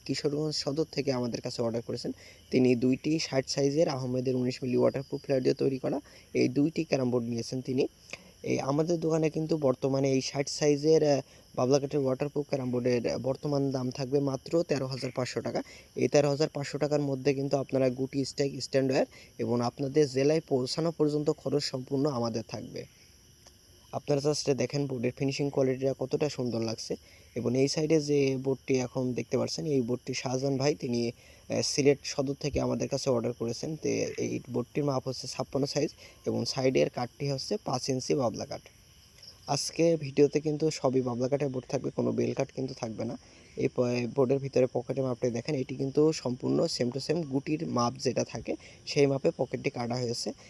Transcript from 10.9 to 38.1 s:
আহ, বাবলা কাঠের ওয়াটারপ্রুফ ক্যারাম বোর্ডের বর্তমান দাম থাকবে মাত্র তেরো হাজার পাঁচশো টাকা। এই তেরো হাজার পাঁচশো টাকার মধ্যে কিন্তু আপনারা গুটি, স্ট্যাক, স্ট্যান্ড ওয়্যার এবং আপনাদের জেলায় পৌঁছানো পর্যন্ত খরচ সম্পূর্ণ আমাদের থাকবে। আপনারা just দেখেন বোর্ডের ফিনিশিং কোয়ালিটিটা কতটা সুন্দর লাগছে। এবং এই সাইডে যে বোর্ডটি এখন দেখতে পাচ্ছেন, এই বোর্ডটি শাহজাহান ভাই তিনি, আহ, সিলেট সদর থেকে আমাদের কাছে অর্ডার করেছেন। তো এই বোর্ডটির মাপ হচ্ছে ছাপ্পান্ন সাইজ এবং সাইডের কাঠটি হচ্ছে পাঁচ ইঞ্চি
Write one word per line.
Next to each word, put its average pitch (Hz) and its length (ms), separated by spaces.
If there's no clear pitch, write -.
আহ, 143 180
বাবলা 127 240
কাঠের 139 200
ওয়াটারপ্রুফ 139 480
ক্যারাম 127 240
বোর্ডের 123 460
বর্তমান 139 540
দাম 127 200
থাকবে 139 280
মাত্র 139 440
তেরো 135 240
হাজার 131 280
পাঁচশো 123 260
টাকা। 120 220
এই 123 120
তেরো 143 220
হাজার 143 200
পাঁচশো 143 280
টাকার 147 240
মধ্যে 139 320
কিন্তু 139 240
আপনারা 131 320
গুটি, 131 360
স্ট্যাক, 139 260
স্ট্যান্ড 135 300
ওয়্যার 160 140
এবং 120 220
আপনাদের 139 480
জেলায় 139 400
পৌঁছানো 131 420
পর্যন্ত 151 380
খরচ 143 340
সম্পূর্ণ 135 460
আমাদের 117 380
থাকবে। 110 380
আপনারা 139 300
just 147 320
দেখেন 139 340
বোর্ডের 127 300
ফিনিশিং 143 320
কোয়ালিটিটা 135 500
কতটা 147 300
সুন্দর 117 320
লাগছে। 113 340
এবং 120 220
এই 135 100
সাইডে 156 340
যে 143 420
বোর্ডটি 135 340
এখন 127 360
দেখতে 120 240
পাচ্ছেন, 117 280
এই 143 160
বোর্ডটি 123 320
শাহজাহান 135 440
ভাই 139 180
তিনি, 120 360
আহ, - 500
সিলেট 139 420
সদর 139 300
থেকে 139 280
আমাদের 123 260
কাছে 139 220
অর্ডার 120 240
করেছেন। 120 420
তো 123 140
এই - 220
বোর্ডটির 123 320
মাপ 135 240
হচ্ছে 131 200
ছাপ্পান্ন 131 380
সাইজ 147 240
এবং 113 200
সাইডের 135 440
কাঠটি 139 400
হচ্ছে 139 360
পাঁচ 135 240
ইঞ্চি 131 260